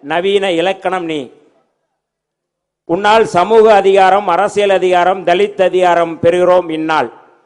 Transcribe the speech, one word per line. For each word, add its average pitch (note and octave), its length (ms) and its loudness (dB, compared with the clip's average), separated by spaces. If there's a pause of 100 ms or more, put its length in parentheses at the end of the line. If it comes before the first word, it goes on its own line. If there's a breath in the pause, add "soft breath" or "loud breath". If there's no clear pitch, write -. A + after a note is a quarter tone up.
(120)
நவீன F#3+ 340 -2 (140)
இலக்கணம் F#3 520 -4
நீ. D3+ 100 -6 (1700)
உன்னால் G#3 320 2 (100)
சமூக G#3+ 300 2 (160)
அதிகாரம், F#3+ 540 2
அரசியல் G3 440 -2
அதிகாரம், F3+ 500 0
தலித் G3 400 0
அதிகாரம் F3 440 0 (100)
பெறுகிறோம் F3+ 440 2 (100)
இந்நாள். D#3 320 -2 (360)